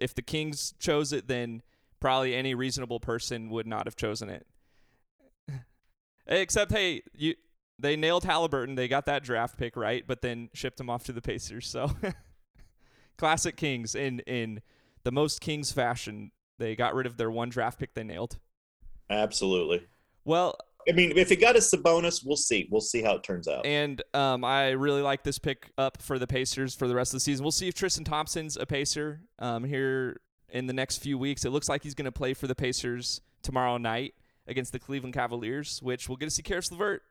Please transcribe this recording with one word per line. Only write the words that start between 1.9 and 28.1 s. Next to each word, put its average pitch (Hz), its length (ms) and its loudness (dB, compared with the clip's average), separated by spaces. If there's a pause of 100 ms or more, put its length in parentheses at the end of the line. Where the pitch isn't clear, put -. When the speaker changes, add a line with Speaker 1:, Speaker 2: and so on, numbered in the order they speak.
Speaker 1:
probably 131 340 2
any 131 220 0
reasonable 123 420 -2
person 117 520 -4
would 110 180 -4
not 107 180 -4
have 113 80 -10
chosen 107 340 -4
it. 92 180 -12 (1040)
<laughs> 143 60 -8 (720)
Except, 190 460 2
hey, 185 300 0 (120)
you, 156 220 0 (420)
they 143 160 2
nailed 165 300 2
Halliburton. 147 500 0
They 127 140 -2
got 135 180 0
that 139 160 0
draft 123 340 -2
pick, 120 200 -6
right? 117 280 -2
But - 180 -4
then 117 300 -6
shipped - 280 -8
him 123 100 -6
off 120 140 -4
to 131 80 -10
the 117 100 -8
Pacers. 107 460 -6
So 131 280 -2
<laughs> - 60 -8 (1120)
Classic 160 400 2
Kings 123 380 -2
in, 127 260 -2
in 113 420 -4 (420)
the 123 80 0
most 147 280 2
Kings 147 320 -4
fashion. 113 580 -2 (280)
They 113 180 -4
got 120 180 0
rid 131 120 0
of 117 100 -8
their 113 140 0
one 117 180 -2
draft 120 300 -2
pick - 160 -10
they 113 100 -6
nailed. 104 340 -8 (720)
Speaker 2:
Absolutely. 92 760 2 (380)
Speaker 1:
Well, 165 320 2 (320)
Speaker 2:
I 175 40 4
mean, 165 240 6
if 180 140 8
it 185 100 8
got 240 160 10
a 220 40 10
Sabonis, 170 640 4
we'll 143 120 0
see. 107 340 2
We'll 107 100 4
see 113 220 0
how 107 140 6
it - 60 -6
turns 87 260 -4
out. 69 180 -2
Speaker 1:
And, 147 360 0 (120)
um, 135 300 2
I 135 260 4
really 139 320 2
like 139 200 0
this 139 160 -2
pick - 400 -4
up 135 240 0
for 135 160 0
the 123 80 0
Pacers 131 480 -2
for 127 140 0
the 123 60 2
rest 123 180 2
of 131 40 -4
the 127 40 -2
season. 143 240 0
We'll 151 80 2
see 185 160 0
if 170 60 -4
Tristan 165 300 0
Thompson's 156 520 -4